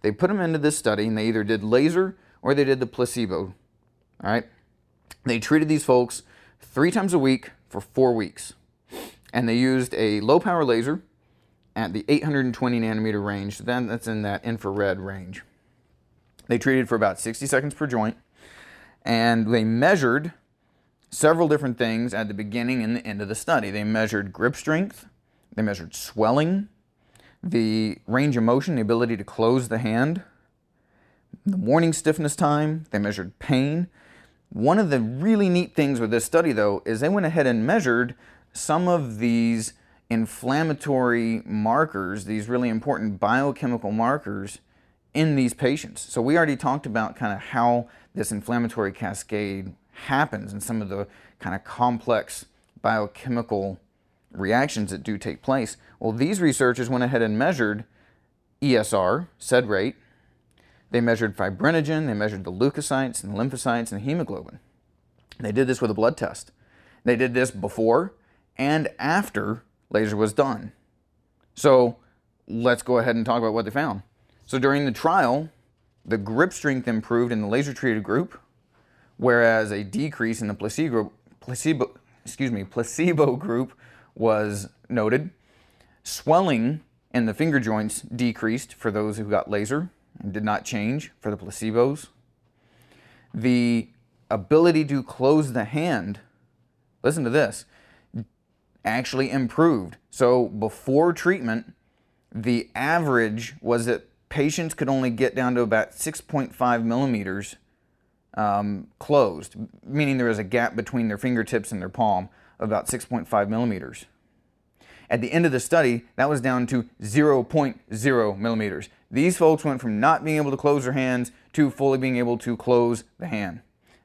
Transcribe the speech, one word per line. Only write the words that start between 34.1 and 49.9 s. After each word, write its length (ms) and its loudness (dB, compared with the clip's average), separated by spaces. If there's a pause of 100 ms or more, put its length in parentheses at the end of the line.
One 300 4
of 100 2
the 120 2
really 480 2
neat 260 0
things 240 2
with 100 0
this 140 2
study, 300 2
though, 320 2
is 160 -2
they 80 0
went 160 0
ahead 200 2
and 220 2
measured 480 2 (380)
some 340 0
of 320 0
these 540 0 (360)
inflammatory 1400 0
markers, 800 -2
these 240 -6
really 220 0
important 500 -4
biochemical 720 0
markers 680 -4 (540)
in 220 2
these 180 2
patients. 460 -2
So 220 -6
we 160 2
already 180 2
talked 300 -4
about 320 -4
kinda 180 -4
how 540 0 (260)
this 160 -4
inflammatory 640 -2
cascade 800 -6 (320)